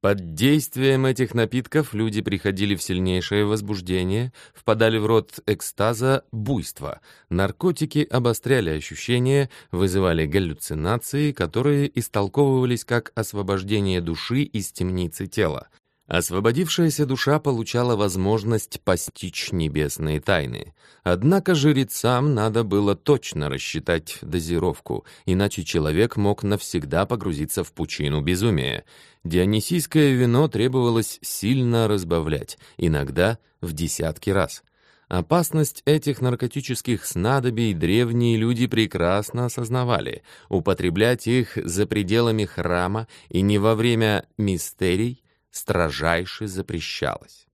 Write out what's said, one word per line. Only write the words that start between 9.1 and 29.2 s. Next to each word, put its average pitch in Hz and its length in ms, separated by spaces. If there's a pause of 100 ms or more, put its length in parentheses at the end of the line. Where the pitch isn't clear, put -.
вызывали 90 540
галлюцинации, 92 1040
которые 139 680
истолковывались 123 840
как 120 300
освобождение 98 880
души 85 400
из 107 300
темницы 92 560
тела. 80 400 (440)
Освободившаяся 143 920
душа 139 340
получала 120 560
возможность 101 840
постичь - 720
небесные 76 680
тайны. 71 540 (300)
Однако 160 520
жрецам 135 800
надо 110 300
было 101 300
точно 80 520
рассчитать 78 720
дозировку, 82 840 (200)
иначе 95 380
человек 80 540
мог 101 260
навсегда 87 600
погрузиться 87 580
в - 80
пучину 76 480
безумия. 76 640 (400)